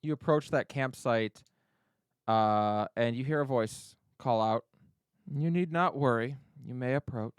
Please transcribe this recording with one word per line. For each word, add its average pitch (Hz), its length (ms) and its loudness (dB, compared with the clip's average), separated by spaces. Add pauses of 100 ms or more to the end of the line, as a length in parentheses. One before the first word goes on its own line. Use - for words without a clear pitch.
you 151 120 -2
approach 151 380 2
that 143 180 0
campsite, 120 720 -2 (840)
uh, 107 580 2 (100)
and 117 200 0
you 123 80 -6
hear 147 180 -2
a 143 40 0
voice 120 500 -4 (220)
call 117 240 0
out, 110 240 0 (680)
You 151 180 0
need 175 200 0
not 170 240 0
worry. 127 420 0 (280)
You 120 80 -12
may 127 220 -2
approach. 123 440 -6